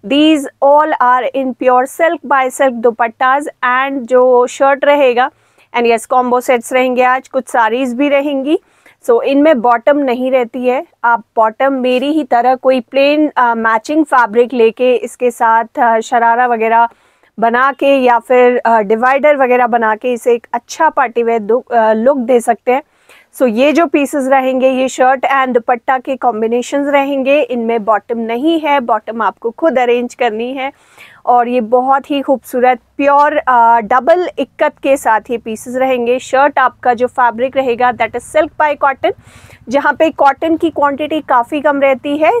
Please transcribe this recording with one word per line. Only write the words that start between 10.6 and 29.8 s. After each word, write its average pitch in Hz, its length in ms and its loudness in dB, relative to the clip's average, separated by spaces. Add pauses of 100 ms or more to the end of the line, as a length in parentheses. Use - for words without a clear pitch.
है, 269 200 -2 (180)
आप 233 200 0 (120)
bottom 233 360 0
मेरी 254 400 -2
ही 302 120 -2
तरह 247 300 0
कोई 262 260 0
plain, 285 560 0
अ, 240 180 2
matching 226 500 0
fabric 240 480 2
लेके 247 420 2
इसके 240 360 -4
साथ, 226 340 0 (140)
अ, 226 220 2
शरारा 233 460 0
वगैरह 226 420 2 (500)
बना 240 340 0
के 277 240 2
या 247 220 2
फिर, 247 400 2
अ, 226 220 2
divider 254 560 2
वगैरह 247 300 2
बना 220 300 0
के 247 160 -4
इसे 233 220 0
एक 233 180 -6
अच्छा 311 360 -2
party 240 340 -2
wear 233 180 0
दु-, 220 300 -2
अ, 220 220 2
look 240 240 2
दे 240 240 0
सकते 240 320 -2
हैं। 269 100 -2 (520)
So 254 140 0
ये 254 240 2
जो 320 140 2
pieces 277 420 -2
रहेंगे 262 400 2
ये 262 200 0
shirt 262 380 0
and 269 220 0
दुपट्टा 247 500 -2
के 262 180 -6
combinations 240 720 -2
रहेंगे। 277 520 0
इनमें 233 440 -4
bottom 233 340 -2
नहीं 247 420 -2
है, 285 200 0
bottom 226 420 -4
आपको 202 280 -4
खुद 285 280 -2
arrange 240 360 -2